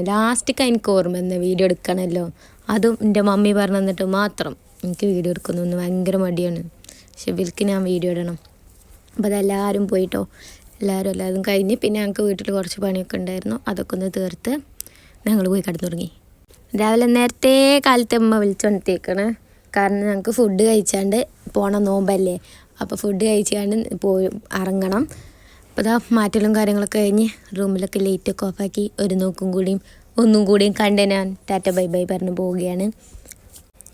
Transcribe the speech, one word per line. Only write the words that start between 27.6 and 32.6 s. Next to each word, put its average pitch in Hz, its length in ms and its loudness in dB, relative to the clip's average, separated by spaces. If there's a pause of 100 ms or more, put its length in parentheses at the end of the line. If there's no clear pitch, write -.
ലൈറ്റൊക്കെ 196 460 -2
ഓഫാക്കി 202 540 -4
ഒരു 190 160 -2
നോക്കും 190 360 -2
കൂടിയും 190 280 0 (380)
ഒന്നും 220 280 6
കൂടിയും 202 280 4
കണ്ട് 208 280 2
ഞാൻ 196 360 0 (120)
ടാറ്റ 190 200 -2
ബൈ 180 180 0
ബൈ 180 180 0
പറഞ്ഞ് 185 300 -4
പോവുകയാണ്. 185 520 -2 (1040)